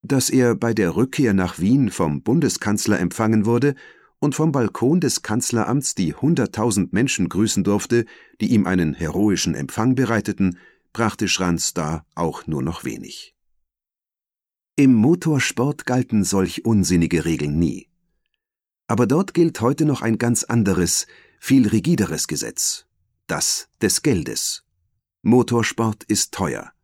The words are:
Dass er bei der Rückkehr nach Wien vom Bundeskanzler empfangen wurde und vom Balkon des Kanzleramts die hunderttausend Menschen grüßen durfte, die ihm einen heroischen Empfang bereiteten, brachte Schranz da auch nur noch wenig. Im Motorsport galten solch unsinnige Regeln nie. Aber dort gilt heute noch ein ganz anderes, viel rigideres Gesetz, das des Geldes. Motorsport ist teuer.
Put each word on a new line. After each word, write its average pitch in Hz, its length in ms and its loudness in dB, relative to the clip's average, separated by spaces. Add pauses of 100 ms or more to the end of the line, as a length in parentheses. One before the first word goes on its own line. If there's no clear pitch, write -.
Dass 135 280 0
er 123 260 4
bei 117 180 0
der 90 220 0
Rückkehr 127 360 2
nach 92 280 0
Wien 113 300 2
vom 76 320 -2
Bundeskanzler 107 760 0
empfangen 107 480 0
wurde 127 300 0 (420)
und 147 160 -2
vom 156 160 0
Balkon 135 500 0
des - 220 -2
Kanzleramts 120 720 -2
die 82 180 -2
hunderttausend 110 800 0
Menschen 107 360 0
grüßen 101 340 0
durfte, 104 420 0 (360)
die 107 120 0
ihm 104 140 2
einen 87 280 0
heroischen 90 600 0
Empfang 110 400 -2
bereiteten, 104 640 0 (340)
brachte 110 360 -2
Schranz 87 440 -2
da 78 320 -6 (100)
auch 82 320 -6
nur 73 160 -4
noch - 220 -6
wenig. - 520 -12 (1400)
Im 135 180 6
Motorsport 143 920 2
galten 120 380 0
solch 95 400 -2
unsinnige 87 600 2
Regeln 76 340 -2
nie. - 300 -2 (960)
Aber 117 200 2
dort 165 280 0
gilt 170 260 2
heute 135 240 0
noch 151 180 0
ein 110 160 0
ganz 120 260 0
anderes, 95 640 0 (340)
viel 131 280 4
rigideres - 600 0
Gesetz, - 580 -6 (400)
das - 420 -4 (120)
des - 220 0
Geldes. - 640 -4 (580)
Motorsport 113 840 0
ist - 280 -2
teuer. 69 400 -6 (120)